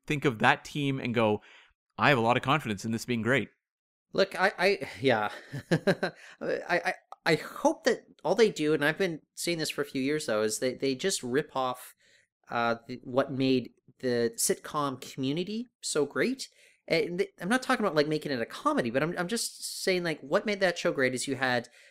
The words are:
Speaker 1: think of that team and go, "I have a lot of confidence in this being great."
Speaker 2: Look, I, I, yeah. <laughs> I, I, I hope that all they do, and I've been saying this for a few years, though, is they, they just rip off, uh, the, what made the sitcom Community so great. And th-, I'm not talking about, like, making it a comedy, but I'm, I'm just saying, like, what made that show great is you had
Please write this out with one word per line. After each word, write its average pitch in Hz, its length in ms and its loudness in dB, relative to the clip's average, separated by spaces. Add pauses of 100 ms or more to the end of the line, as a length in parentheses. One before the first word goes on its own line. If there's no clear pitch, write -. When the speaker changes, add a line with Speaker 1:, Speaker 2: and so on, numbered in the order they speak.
Speaker 1:
think 147 180 -2
of 117 140 0
that 135 260 4
team 139 340 -2
and 120 140 -4
go, 107 280 4 (560)
"I 113 120 4
have 143 80 6
a 113 40 4
lot 117 140 4
of 127 80 2
confidence 131 400 0
in 113 80 -4
this 113 140 -4
being 120 160 -2
great." 120 280 0 (640)
Speaker 2:
Look, 196 280 0
I, 185 180 4
I, 190 220 2 (200)
yeah. 110 300 2 (200)
<laughs> - 220 -6 (720)
I, - 180 -2 (100)
I, 175 240 0 (320)
I 165 100 4
hope - 480 -2
that 226 200 0 (200)
all 165 120 2
they 220 140 6
do, 156 240 0
and 147 100 0
I've 151 140 2
been 175 220 -2 (160)
saying 170 240 -4
this 151 100 -2
for - 140 -4
a - 20 -6
few 135 160 -4
years, 151 240 -2
though, 107 160 2
is 110 180 0
they, 127 140 0
they 135 220 -2
just 180 280 -4
rip 131 320 -2
off, 127 380 -4 (560)
uh, 117 260 0 (120)
the, 123 160 -12
what 131 280 0
made 131 380 2 (300)
the 120 380 0
sitcom 139 600 -2
Community 180 720 -6 (120)
so 147 240 0
great. 196 440 -2 (380)
And 170 320 0
th-, - 100 -2 (100)
I'm 175 100 -4
not 262 140 0
talking 226 220 0
about, 156 100 0
like, 151 120 4
making 156 240 -2
it 123 100 -2
a 113 40 -4
comedy, 262 440 -2
but 131 140 0
I'm, 170 140 -2
I'm 175 100 -2
just - 560 -6
saying, 180 200 0
like, 160 180 -4
what 165 240 0
made 208 140 -2
that 180 180 2
show 175 140 0
great 131 220 2
is 127 140 -4
you 135 80 -2
had 123 340 0 (220)